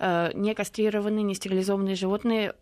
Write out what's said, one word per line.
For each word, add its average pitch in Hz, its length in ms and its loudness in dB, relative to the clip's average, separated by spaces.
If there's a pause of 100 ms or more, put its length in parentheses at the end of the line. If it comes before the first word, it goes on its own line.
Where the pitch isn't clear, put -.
э, 170 340 2
некастрированные, 214 880 0
нестерилизованные 196 720 0
животные 208 680 0